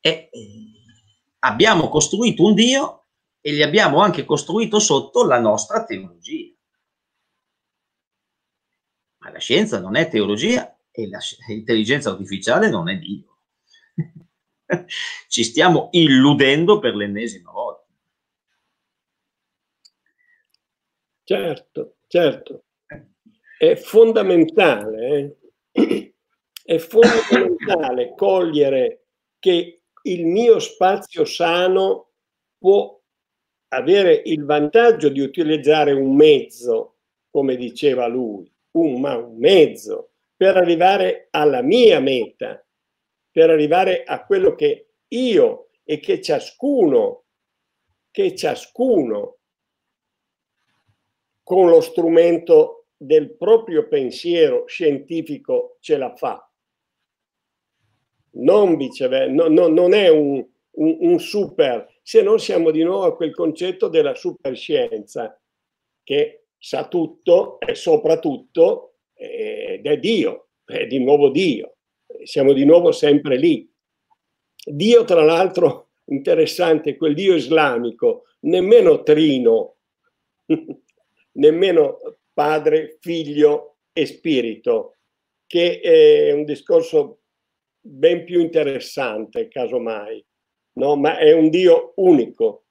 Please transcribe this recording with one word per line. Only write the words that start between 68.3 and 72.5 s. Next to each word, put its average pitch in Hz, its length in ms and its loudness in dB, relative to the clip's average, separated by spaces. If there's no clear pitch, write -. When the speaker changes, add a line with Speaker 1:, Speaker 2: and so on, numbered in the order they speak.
Speaker 2:
ed - 720 -12
è 143 140 0
Dio, 151 500 -2
è 131 220 -8
di 123 160 -4
nuovo 143 280 4
Dio. 143 460 -2
Siamo 139 300 0